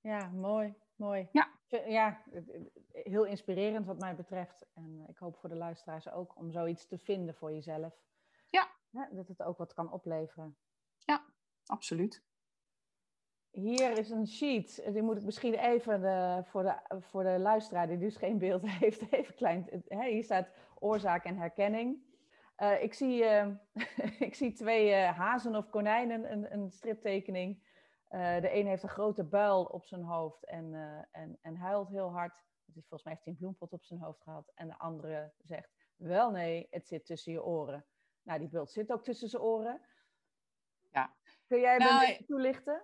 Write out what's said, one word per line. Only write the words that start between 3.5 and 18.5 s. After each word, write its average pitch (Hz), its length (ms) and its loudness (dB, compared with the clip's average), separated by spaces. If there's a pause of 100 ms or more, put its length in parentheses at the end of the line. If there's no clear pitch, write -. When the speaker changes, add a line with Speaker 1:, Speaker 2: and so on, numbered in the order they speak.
Speaker 1:
wat 180 120 -8
mij 185 180 -6
betreft. 180 580 -10
En, 160 280 -16
eh, 156 60 -20
ik 165 100 -20
hoop 175 180 -12
voor - 120 -14
de 165 80 -10
luisteraars 165 540 -10
ook 175 260 -10
om 165 160 -10
zoiets 170 340 -4
te 180 120 -10
vinden 175 360 -4
voor 156 180 -8
jezelf. 156 420 -8 (560)
Speaker 2:
Ja. - 180 4 (220)
Speaker 1:
Hè, 262 240 -10
dat 185 140 -10
het 180 140 -10
ook 175 160 -6
wat 165 160 -10
kan 165 180 -6
opleveren. 160 640 -8 (420)
Speaker 2:
Ja, - 260 0 (420)
absoluut. 190 580 -4 (1300)
Speaker 1:
Hier 233 480 0
is 220 120 -2
een 220 160 0
sheet. 233 680 -2
Die 214 100 0
moet 220 140 2
ik 208 80 -6
misschien 226 300 -2
even 233 460 2
de, 185 440 2
voor 190 180 -2
de, 190 380 -2
voor 190 220 -4
de 185 160 4
luisteraar 202 500 4
die 175 100 -2
dus 208 180 -2
geen 208 220 0
beeld 185 240 2 (120)